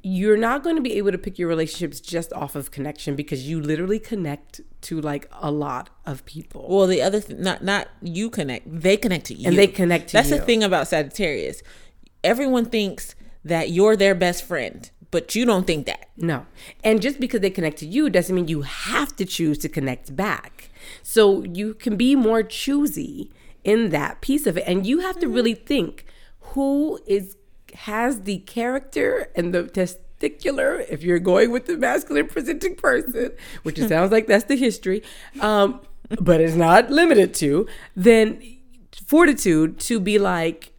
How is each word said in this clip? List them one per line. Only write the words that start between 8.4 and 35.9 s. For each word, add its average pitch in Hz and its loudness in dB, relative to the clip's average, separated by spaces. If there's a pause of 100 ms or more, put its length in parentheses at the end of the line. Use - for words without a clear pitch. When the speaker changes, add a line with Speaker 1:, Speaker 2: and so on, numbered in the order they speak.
Speaker 2:
They 190 4
connect 185 -2
to 113 -14
you. 120 -4
Speaker 1:
And 180 4
they 202 8
connect 175 0
to - -8
Speaker 2:
That's 233 4
Speaker 1:
you. 294 2
Speaker 2:
the - -2
thing 226 4
about 175 2
Sagittarius. 147 -4 (600)
Everyone 247 2
thinks 208 -4 (280)
that 165 -2
you're 202 4
their 196 4
best 180 0
friend, - -8 (220)
but 170 -4
you 240 0
don't 190 4
think 156 -2
that. - -10
Speaker 1:
No. 156 -4 (360)
And 220 4
just 269 -2
because 240 -2
they 190 0
connect 160 -4
to 160 -14
you 254 0
doesn't 180 2
mean 175 0
you 156 -2
have 214 -4
to 185 -4
choose 165 -2
to 156 -6
connect 135 -6
back. - -8 (320)
So 202 4
you 202 -8
can 214 -4
be 254 4
more 226 2
choosy - -4 (340)
in 220 2
that 147 -4
piece 277 0
of 170 0
it. - -4
And 185 0
you 294 0
have 370 -6
to 330 0
Speaker 2:
Mm-hmm. 226 -4
Speaker 1:
really 233 2
think - -4 (340)
who 277 -2
is, 196 -2 (380)
has 226 -4
the 190 -6
character - -4
and 175 -2
the 175 0
testicular, - -4
if 151 -8
you're 175 2
going 190 4
with 254 -4
the 349 -2
masculine 285 0
presenting 320 -4
person, 247 -2 (300)
which - -6
it 220 -2
Speaker 2:
<laughs> - -
Speaker 1:
sounds 175 2
like 220 4
that's 214 4
the 285 2
history, 214 -2 (360)
um, 208 2 (380)